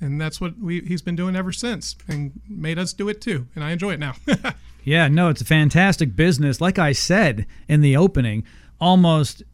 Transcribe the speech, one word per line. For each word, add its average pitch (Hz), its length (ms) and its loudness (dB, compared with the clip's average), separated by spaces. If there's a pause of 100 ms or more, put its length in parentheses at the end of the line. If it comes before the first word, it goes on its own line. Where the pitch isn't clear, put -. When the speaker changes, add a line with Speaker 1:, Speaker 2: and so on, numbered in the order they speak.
Speaker 1:
and 143 200 -4
that's 156 200 -6
what 170 200 -6
we, 175 220 -6
he's 175 200 -6
been 175 140 -6
doing 185 180 -4
ever 185 160 -4
since, - 460 -8 (100)
and 147 420 -8
made 165 300 -6
us 180 140 -6
do 202 160 -6
it 208 120 -6
too, 135 360 -6
and 151 80 -8
I 156 80 -4
enjoy 175 220 -4
it 143 40 -6
now. 143 160 -6 (140)
<laughs> - 260 -2 (300)
Speaker 2:
Yeah, 156 240 4
no, 170 200 4
it's 147 120 0
a 120 40 -6
fantastic 156 720 2
business. 143 460 2
Like 185 180 0
I 151 140 2
said 165 540 0 (200)
in 151 140 4
the 139 160 4
opening, 123 480 2 (360)
almost 170 600 4 (120)